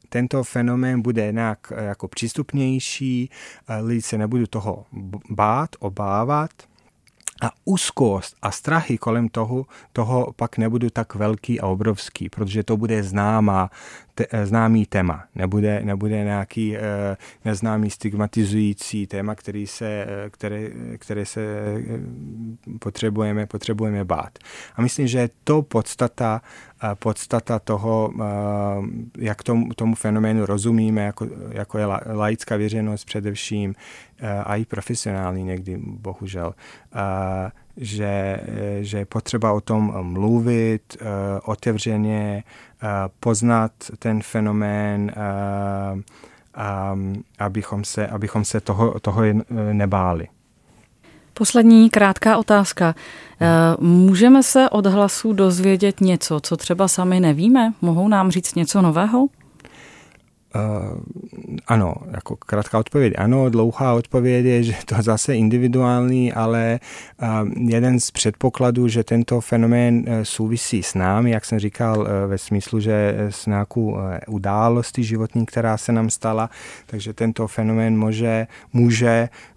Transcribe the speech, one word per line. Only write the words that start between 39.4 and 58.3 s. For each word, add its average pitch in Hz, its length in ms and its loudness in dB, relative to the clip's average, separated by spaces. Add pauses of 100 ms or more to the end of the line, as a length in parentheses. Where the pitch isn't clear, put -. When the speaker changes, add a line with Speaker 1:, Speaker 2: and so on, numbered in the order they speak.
Speaker 1:
o 104 80 0
tom 107 420 -2
mluvit, 113 1000 0
eh, - 40 -12 (400)
otevřeně, 107 1000 -2 (380)
eh, 110 40 -8 (340)
poznat 113 520 2 (260)
ten 107 240 -2
fenomén, 104 920 -2
eh, 98 840 -4 (520)
a, 98 440 -4 (400)
abychom 101 460 -4
se, 104 220 -4
abychom 107 380 -4
se 107 160 -2
toho, 104 400 0
toho 107 240 0
jen, 107 260 2
eh, 107 240 -2
nebáli. 95 540 0 (1040)
Speaker 2:
Poslední 226 560 8
krátká 202 460 4
otázka. 202 580 4 (460)
Eh, 170 60 4 (340)
můžeme 185 640 8
se 262 280 6
od 202 160 2
hlasů 202 460 4
dozvědět 190 680 4
něco, 175 400 2
co - 160 -2
třeba 180 320 0
sami 185 320 2
nevíme? 214 520 6 (100)
Mohou 175 260 4
nám 190 220 4